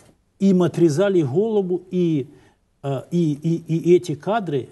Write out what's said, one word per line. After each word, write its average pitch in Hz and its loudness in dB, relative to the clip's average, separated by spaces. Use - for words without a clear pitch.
Им 185 4
отрезали 170 2
голову, 180 -2
и, 170 -2
э, 143 -6
и, 170 0
и, 165 -4
и 170 4
эти 170 0
кадры 160 -4